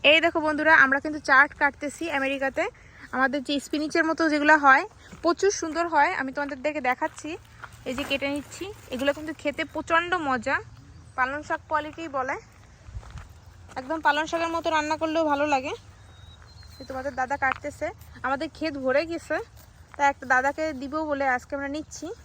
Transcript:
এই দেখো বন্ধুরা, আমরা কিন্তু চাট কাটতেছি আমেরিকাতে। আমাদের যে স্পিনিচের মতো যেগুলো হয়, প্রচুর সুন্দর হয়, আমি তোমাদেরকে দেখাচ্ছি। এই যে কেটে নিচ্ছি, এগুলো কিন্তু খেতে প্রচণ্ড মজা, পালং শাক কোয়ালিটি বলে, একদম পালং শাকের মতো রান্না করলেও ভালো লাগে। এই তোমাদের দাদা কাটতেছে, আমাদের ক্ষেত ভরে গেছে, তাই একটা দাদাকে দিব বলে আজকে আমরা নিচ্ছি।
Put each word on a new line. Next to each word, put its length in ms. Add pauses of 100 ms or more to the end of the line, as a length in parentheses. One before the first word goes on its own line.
(100)
এই 140
দেখো 220
বন্ধুরা, 260 (120)
আমরা 200
কিন্তু 240
চাট 220 (100)
কাটতেছি 440 (140)
আমেরিকাতে। 460 (520)
আমাদের 300
যে 80 (120)
স্পিনিচের 420
মতো 140 (100)
যেগুলো 220 (100)
হয়, 200 (380)
প্রচুর 280 (100)
সুন্দর 240 (100)
হয়, 160 (100)
আমি 160
তোমাদেরকে 440 (100)
দেখাচ্ছি। 400 (580)
এই 100
যে 120
কেটে 240
নিচ্ছি, 300 (300)
এগুলো 240
কিন্তু 220
খেতে 220 (120)
প্রচণ্ড 360 (180)
মজা, 280 (600)
পালং 320
শাক 120 (100)
কোয়ালিটি 340 (120)
বলে, 200 (1400)
একদম 260
পালং 240
শাকের 260
মতো 200
রান্না 260
করলেও 300
ভালো 120 (100)
লাগে। 180 (1080)
এই 100
তোমাদের 300
দাদা 240
কাটতেছে, 420 (400)
আমাদের 300
ক্ষেত 180 (100)
ভরে 260
গেছে, 260 (600)
তাই 160
একটা 200
দাদাকে 320 (180)
দিব 120 (160)
বলে 140 (120)
আজকে 200
আমরা 200
নিচ্ছি। 300 (180)